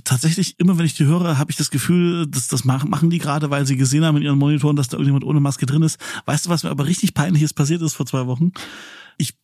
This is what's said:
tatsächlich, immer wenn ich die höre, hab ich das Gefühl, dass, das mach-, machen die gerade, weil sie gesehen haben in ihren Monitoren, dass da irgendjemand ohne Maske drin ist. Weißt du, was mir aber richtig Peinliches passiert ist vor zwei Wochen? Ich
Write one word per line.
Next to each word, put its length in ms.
tatsächlich, 520
immer 200
wenn 80
ich 100
die 100
höre, 320
hab 120
ich 80
das 120
Gefühl, 580
dass, 200
das 160
mach-, 220
machen 240
die 100
gerade, 300
weil 160
sie 100
gesehen 300
haben 120
in 60
ihren 160
Monitoren, 380
dass 100
da 80
irgendjemand 300
ohne 160
Maske 240
drin 180
ist. 160
Weißt 200
du, 40
was 140
mir 60
aber 160
richtig 280
Peinliches 400
passiert 280
ist 140
vor 100
zwei 220
Wochen? 260
Ich 240